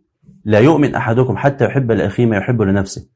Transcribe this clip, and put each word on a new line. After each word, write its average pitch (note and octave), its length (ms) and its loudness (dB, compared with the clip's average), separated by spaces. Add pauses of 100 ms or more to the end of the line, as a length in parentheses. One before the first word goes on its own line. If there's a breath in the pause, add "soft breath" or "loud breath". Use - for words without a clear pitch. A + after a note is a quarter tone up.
(440)
"لا G#2 140 2
يؤمن C#3+ 360 4
أحدكم A#2+ 420 -2
حتى C#3 280 -2
يحب A#2 280 -2
لأخيه G#2 340 0
ما A2 100 0
يحب A2 260 -2
لنفسه"، G2 540 -2